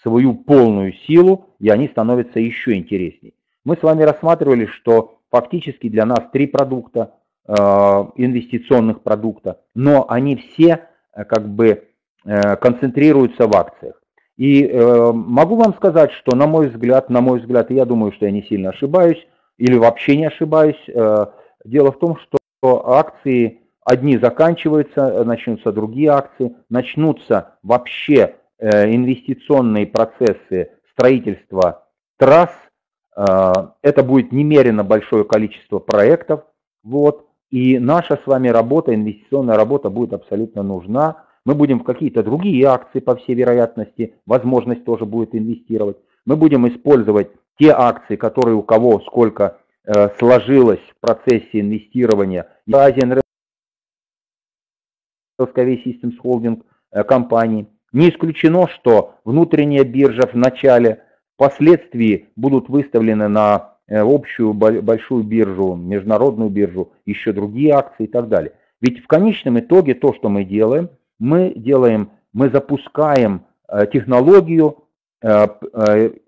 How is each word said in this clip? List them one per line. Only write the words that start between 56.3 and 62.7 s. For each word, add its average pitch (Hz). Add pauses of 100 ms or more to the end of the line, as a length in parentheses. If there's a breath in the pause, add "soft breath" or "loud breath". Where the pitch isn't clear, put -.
э, 104
компании. 113 (260)
Не 160
исключено, 165
что - (100)
внутренняя 147
биржа 127
в 120
начале, 123 (300 soft breath)
впоследствии 135
будут 131
выставлены 113